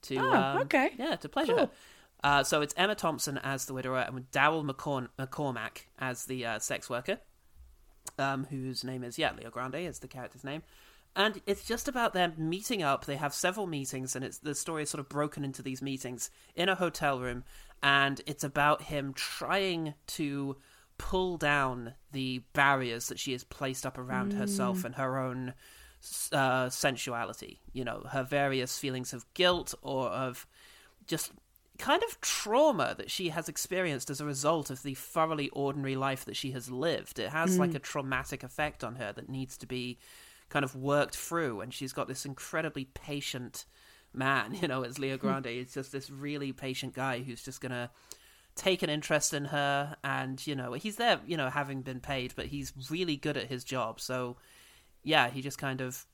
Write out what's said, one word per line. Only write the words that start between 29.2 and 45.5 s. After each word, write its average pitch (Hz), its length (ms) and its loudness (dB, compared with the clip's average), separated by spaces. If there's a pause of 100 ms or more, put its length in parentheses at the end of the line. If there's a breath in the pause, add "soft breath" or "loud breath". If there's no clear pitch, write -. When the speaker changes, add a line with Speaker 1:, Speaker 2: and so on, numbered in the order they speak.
Speaker 1:
guilt 180 480 4
or 131 260 0
of 123 380 -4 (600 soft breath)
just - 260 -2 (460)
kind 311 240 4
of 453 200 -4
trauma 214 760 4
that - 140 -8
she 180 200 -2
has 160 180 -4
experienced 160 600 -2
as 139 100 -4
a 151 40 -4
result 147 460 2
of 131 120 -10
the 139 120 -4
thoroughly 160 560 0
ordinary 139 460 0
life 135 280 0
that - 120 -6
she 135 160 -4
has 127 180 -8
lived. 131 480 -2
It 107 120 -2
has, 170 280 4
like, 180 140 6
Speaker 2:
Mm. 156 40 -2
Speaker 1:
a - 40 -4
traumatic 135 600 -4
effect 147 420 -4
on 117 120 -6
her 107 160 -6
that - 160 -12
needs 131 300 -6
to - 80 -14
be 123 320 -4 (500 loud breath)
kind 143 160 2
of 127 100 -6
worked 139 420 2
through, 143 440 -2
and 123 140 -8
she's 131 180 -6
got - 160 -4
this 131 160 -6
incredibly 160 600 -4
patient - 800 -8 (480 soft breath)
man, 131 400 2
<laughs> 185 80 -2
you 170 60 2
know, 131 160 0
as 123 140 -6
Leo 135 200 -2
Speaker 2:
Hmm. 135 80 -2
Speaker 1:
Grande. 135 220 0
It's 123 260 -6